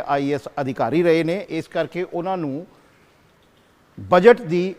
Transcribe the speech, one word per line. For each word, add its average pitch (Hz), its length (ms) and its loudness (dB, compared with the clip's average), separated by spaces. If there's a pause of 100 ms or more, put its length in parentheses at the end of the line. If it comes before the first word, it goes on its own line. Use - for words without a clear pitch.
ਆਈ 143 220 -2
ਏ 147 60 -2
ਐਸ 131 120 -8 (140)
ਅਧਿਕਾਰੀ 135 420 -2
ਰਹੇ 165 200 4
ਨੇ, 165 140 -2 (120)
ਇਸ 160 180 -8
ਕਰਕੇ 170 360 -6
ਉਹਨਾਂ 180 340 -6
ਨੂੰ 156 280 -6 (1300)
ਬਜਟ 180 460 6
ਦੀ 175 360 -2